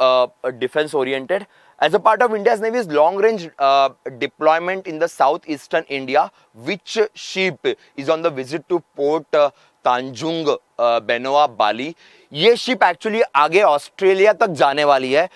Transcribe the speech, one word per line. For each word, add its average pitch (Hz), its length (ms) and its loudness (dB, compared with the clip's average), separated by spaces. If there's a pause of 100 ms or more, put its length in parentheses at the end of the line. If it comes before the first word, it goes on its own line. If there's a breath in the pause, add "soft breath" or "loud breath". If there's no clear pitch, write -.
अ, 127 480 0
डिफेंस 151 460 -4
ओरिएंटेड। 135 500 -4 (360 soft breath)
As 160 120 0
a - 60 2
part 214 220 2
of 226 140 2
India's 214 240 0
Navy's 226 280 -4
long-range, 175 720 0
uh, 139 340 2 (260)
deployment 165 680 -2
in 156 140 -10
the 170 80 0
southeastern 160 800 -2
India, 139 420 -2 (240 soft breath)
which 156 440 -8 (160)
ship - 520 -6 (300 soft breath)
is 139 140 -8
on 160 120 0
the 165 80 0
visit 135 380 -8
to 175 160 -4 (140)
Port, 147 360 -2
uh, 147 180 2 (320 soft breath)
तांजुंग, 135 640 -2
अ, 123 120 0 (200)
बेनोआ 120 680 0
बाली। 113 480 -4 (380 soft breath)
ये 202 220 4
शिप 233 240 -4
actually 214 420 0 (140)
आगे 160 260 4
ऑस्ट्रेलिया 190 720 2
तक 220 140 2
जाने 147 360 0
वाली 135 300 2
है 170 220 2